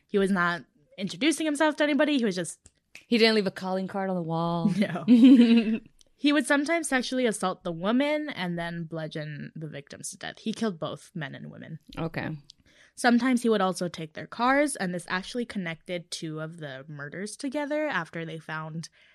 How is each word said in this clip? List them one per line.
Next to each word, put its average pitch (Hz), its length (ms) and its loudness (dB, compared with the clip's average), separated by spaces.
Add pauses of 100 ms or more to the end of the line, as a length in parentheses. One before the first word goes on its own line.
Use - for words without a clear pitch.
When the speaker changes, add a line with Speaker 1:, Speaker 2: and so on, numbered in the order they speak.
Speaker 1:
He 202 100 0
was 196 120 4
not 175 320 2 (360)
introducing 202 480 0
himself 302 300 2
to 302 80 2
anybody. 294 340 2
He 226 60 0
was 190 100 0
just 175 240 -6 (480)
Speaker 2:
He 240 100 2
didn't 220 200 6
leave 202 100 2
a 190 60 -2
calling 190 340 -4
card 190 240 -4
on 185 60 0
the 175 60 -2
wall. 170 540 0
Speaker 1:
No. 165 300 -2
Speaker 2:
<laughs> 233 760 8 (380)
Speaker 1:
He 294 140 2
would 285 140 2
sometimes 302 420 0
sexually 254 380 0
assault 190 360 -2
the 175 80 -6
woman 269 600 0
and 175 280 -6
then 170 260 -6
bludgeon 151 680 -10
the 160 140 -10
victims - 420 -14
to - 60 -16
death. - 220 -12
He 214 160 -6
killed 196 260 -4
both 143 340 -10
men 139 200 -10
and 151 160 -16
women. 156 280 -16 (180)
Speaker 2:
Okay. 160 340 -6 (640)
Speaker 1:
Sometimes 240 480 2
he 226 80 2
would 208 100 4
also 185 260 0
take 165 280 -10
their - 120 -12
cars, 277 500 0
and 180 180 -4
this 175 140 -8
actually 190 360 -4
connected 175 680 -8
two 156 300 -8
of 160 180 -10
the 139 300 -12
murders 151 480 -10
together 294 500 -4
after 170 380 -4
they 160 140 -10
found 160 500 -10 (260)